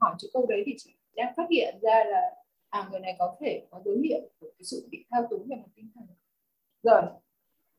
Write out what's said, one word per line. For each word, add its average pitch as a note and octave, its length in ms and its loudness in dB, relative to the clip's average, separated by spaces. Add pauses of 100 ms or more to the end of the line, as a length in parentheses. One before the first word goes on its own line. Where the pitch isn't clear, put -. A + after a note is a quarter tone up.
hỏi G#3+ 160 4
chị - 160 -16
câu B3+ 120 2
đấy G#3 200 0
thì B3+ 120 -6
chị - 120 -20 (260)
đang A#3+ 220 -4
phát E4+ 120 0
hiện D#4+ 320 2
ra A3 240 6
là, G3 160 2 (480)
à, G3 220 -6
người F#3+ 80 -6
này F#3 200 -6
có F3+ 220 -2
thể C4 200 -4 (100)
có F3+ 140 -18
dấu G3+ 180 0
hiệu - 160 0 (200)
của - 80 -18 (120)
cái F#3 40 -20
sự - 280 -10
bị - 200 -16
thao A#3+ 180 0
túng G#3 180 -8
về C4+ 80 -8
mặt - 200 -16
tinh A3 200 -20
thần. - 80 -20 (800)
Rồi. F#3 180 8 (760)